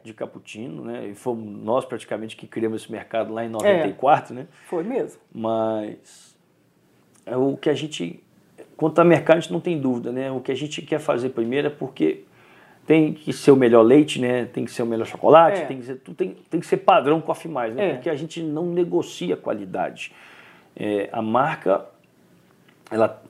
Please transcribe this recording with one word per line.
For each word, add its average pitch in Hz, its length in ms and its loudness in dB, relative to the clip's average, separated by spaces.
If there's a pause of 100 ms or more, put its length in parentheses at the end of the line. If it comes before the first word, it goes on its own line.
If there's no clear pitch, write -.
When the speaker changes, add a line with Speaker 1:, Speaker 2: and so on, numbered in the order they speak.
Speaker 1:
De 110 100 -18
cappuccino, 127 680 -12
né? 117 240 -10
E 101 80 -12
fomos 117 300 -6 (180)
nós 120 220 0
praticamente 110 500 -10
que - 100 -20
criamos 110 380 -4
esse - 80 -16
mercado 107 420 -6
lá 117 100 -6
em 117 40 -6
Speaker 2:
É. - 20 -8
Speaker 1:
noventa 156 380 2
e - 60 -6
quatro, 131 420 0
né? 135 120 -12 (180)
Speaker 2:
Foi 170 180 -4
mesmo. 214 340 -6 (160)
Speaker 1:
Mas 110 1040 -4 (880)
é 117 120 -6
o 139 180 2
que 156 140 -2
a 147 40 4
gente, 123 480 -8 (540)
quanto 156 240 0
a 170 60 8
mercado, 165 320 6
a - 20 0
gente 180 140 -8
não 170 80 -4
tem 170 180 -4
dúvida, 120 320 -2
né? 131 180 -6
O 131 120 -6
que 135 100 -6
a 131 40 -4
gente 147 260 -8
quer 151 180 -4
fazer 131 300 -2
primeiro 127 380 -2
é 143 40 -6
porque - 540 -4 (600)
tem 156 280 4
que - 180 -10
ser 143 200 4
o 135 40 10
melhor 120 260 8
leite, 139 380 6
né? 123 260 0
Tem 123 200 -8
que - 60 -10
ser 123 120 -4
o - 20 -4
melhor 113 200 -4
chocolate, 160 560 6
Speaker 2:
É. 147 40 -6
Speaker 1:
tem 135 140 -10
que 120 60 -14
ser, 131 100 -10
tudo 175 220 -18
tem, 185 180 -6 (140)
tem 160 100 -2
que 156 60 -8
ser 175 120 0
padrão 151 440 4
Coffee - 280 -8
Mais, 120 240 -4
né? 175 180 -2
Speaker 2:
É. - 20 -2
Speaker 1:
Porque 127 160 -6
a 151 60 -4
gente 165 280 -10
não 160 220 -4
negocia 175 720 -2
a - 20 -4
qualidade. 95 760 -8 (640)
É, 104 360 -2
a 117 80 -4
marca, 120 640 0 (1040)
ela, 110 380 0